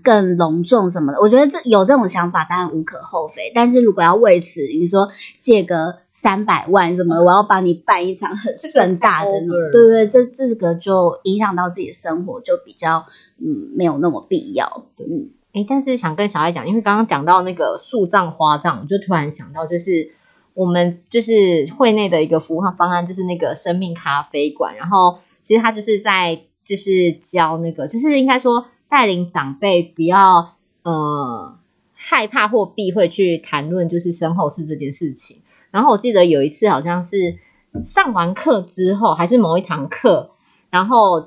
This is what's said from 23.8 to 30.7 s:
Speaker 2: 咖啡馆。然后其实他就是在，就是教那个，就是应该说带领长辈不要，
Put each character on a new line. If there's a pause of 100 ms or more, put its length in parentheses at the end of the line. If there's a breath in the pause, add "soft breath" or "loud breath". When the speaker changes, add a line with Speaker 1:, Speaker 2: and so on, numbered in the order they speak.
Speaker 2:
咖
啡
馆。
然
后 (240 soft breath)
其
实
他
就
是
在， (240)
就
是
教
那
个，
就
是
应
该
说 (240 soft breath)
带
领
长
辈
不
要， (280)